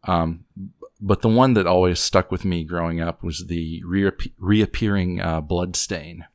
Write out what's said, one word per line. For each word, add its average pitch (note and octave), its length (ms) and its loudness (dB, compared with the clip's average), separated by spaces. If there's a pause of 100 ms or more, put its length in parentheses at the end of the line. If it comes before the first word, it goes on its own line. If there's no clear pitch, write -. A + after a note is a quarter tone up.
Um, E2 420 -2 (560)
but G2 220 0
the A2+ 60 4
one B2 260 6
that G2 100 4
always F2+ 340 4
stuck - 320 2
with F#2+ 140 -4
me E2+ 200 0
growing E2 360 -2
up E2+ 220 -6
was E2 240 -6
the E2+ 360 -4
reappe-, F#2+ 540 0
reappearing, G2 840 2
uh, E2 200 -2
bloodstain. F2 920 -4